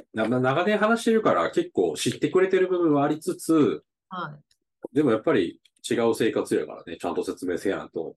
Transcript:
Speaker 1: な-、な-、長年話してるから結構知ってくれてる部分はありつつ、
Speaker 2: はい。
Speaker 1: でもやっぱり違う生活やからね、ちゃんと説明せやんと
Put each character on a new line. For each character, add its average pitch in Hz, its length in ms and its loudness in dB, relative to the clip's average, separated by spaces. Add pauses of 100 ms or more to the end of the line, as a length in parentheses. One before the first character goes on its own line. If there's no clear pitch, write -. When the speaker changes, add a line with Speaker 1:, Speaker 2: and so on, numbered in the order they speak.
(140)
Speaker 1:
な-、 110 140 -2
な-、 123 120 0
長 135 260 0
年 214 120 2
話 220 240 2
し - 40 -8
て 233 60 2
る 220 100 4
か - 120 2
ら 170 180 0
結 170 200 -2
構 87 240 0
知 - 140 -4
っ 113 100 -4
て 151 100 0
く 185 120 2
れ 190 80 2
て 190 100 2
る 185 80 2
部 185 120 0
分 165 140 2
は 143 100 2
あ 147 40 2
り 151 120 -2
つ 180 160 -6
つ、 143 480 2 (260)
Speaker 2:
は 160 260 -10 (560)
い。 - 40 -8
Speaker 1:
で 147 80 4
も 135 80 2
や 110 60 2
っ - 40 -8
ぱ 160 120 2
り 92 280 0 (280)
違 117 60 0 (140)
う 113 60 2
生 110 160 0
活 123 240 -2
や - 100 0
か - 80 -12
ら - 120 -16
ね、 82 120 -12
ち - 80 -10
ゃ 87 60 -4
ん 85 40 -6
と 87 80 -2
説 90 220 -8
明 90 120 -2
せ 101 120 -4
や 80 140 -4
ん - 60 -16
と 80 280 -10